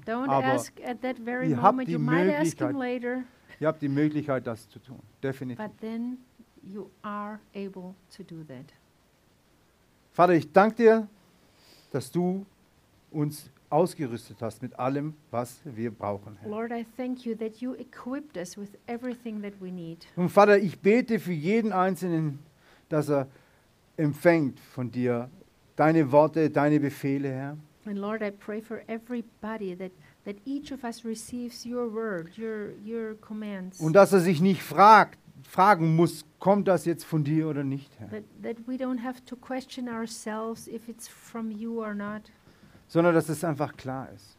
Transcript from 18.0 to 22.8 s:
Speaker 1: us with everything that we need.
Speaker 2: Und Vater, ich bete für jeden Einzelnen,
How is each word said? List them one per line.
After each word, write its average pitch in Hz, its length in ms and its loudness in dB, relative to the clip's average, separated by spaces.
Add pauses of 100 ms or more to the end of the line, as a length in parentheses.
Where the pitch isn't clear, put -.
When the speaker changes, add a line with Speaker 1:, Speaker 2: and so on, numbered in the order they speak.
Speaker 1:
us 180 220 -12
with 202 120 -14 (180)
everything 240 540 -10
that 202 180 -10
we 185 100 -10
need. 165 340 -12 (120)
Speaker 2:
Und 175 140 0
Vater, 202 280 8
ich 185 220 -2
bete 220 400 4
für 175 120 -6
jeden 208 400 0
Einzelnen, 175 680 0 (480)